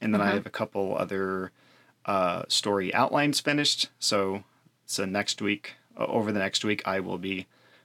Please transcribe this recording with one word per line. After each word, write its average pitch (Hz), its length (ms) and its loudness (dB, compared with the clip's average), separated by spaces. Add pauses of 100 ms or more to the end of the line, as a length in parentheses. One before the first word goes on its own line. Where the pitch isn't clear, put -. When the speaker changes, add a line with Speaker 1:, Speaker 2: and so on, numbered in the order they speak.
Speaker 1:
and 110 100 0
then 104 80 4
I 101 40 2
Speaker 2:
Uh-huh. 101 100 4
Speaker 1:
have 101 120 -2
a - 40 -12
couple 101 480 -2
other, 95 540 -2 (540)
uh, 90 420 2
story 101 440 2
outlines 143 460 2
finished. 147 500 0 (120)
So, 98 420 0 (440)
so - 200 -4
next 98 340 -2
week, 104 320 -2 (240)
o-, 110 100 0
over 107 260 0
the 104 60 0
next 95 260 0
week, 104 220 0
I 95 140 0
will 95 180 -4
be 95 280 -6 (380)